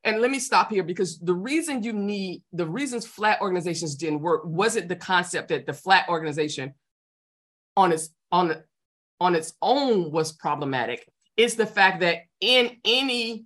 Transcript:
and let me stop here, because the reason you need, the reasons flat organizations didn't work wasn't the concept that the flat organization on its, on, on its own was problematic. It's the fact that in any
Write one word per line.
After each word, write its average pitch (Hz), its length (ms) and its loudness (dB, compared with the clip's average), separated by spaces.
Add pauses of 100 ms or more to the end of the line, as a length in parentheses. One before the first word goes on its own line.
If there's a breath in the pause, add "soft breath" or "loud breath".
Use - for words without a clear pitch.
and 220 160 0
let 247 100 2
me 269 80 -2
stop 202 320 2
here, 202 120 0
because 175 360 -4
the 175 160 0
reason 262 480 -2
you 226 100 -6
need, 202 500 -4 (100)
the 175 140 -4
reasons 240 400 -6
flat 214 340 0
organizations 170 560 -2
didn't 151 240 -2
work 160 240 0
wasn't 190 440 0
the 175 80 -4
concept 175 520 -2
that 151 180 -2
the 151 60 -6
flat 190 360 2
organization 151 680 -4 (1000)
on 185 160 6
its, 160 180 -4 (200)
on, 175 320 2 (580)
on 180 140 2
its 160 260 -2
own 220 500 2
was 156 220 -2
problematic. 135 760 -4 (300)
It's 226 180 4
the 220 120 0
fact 190 340 4
that 170 220 2 (180)
in 240 440 2
any 233 600 -2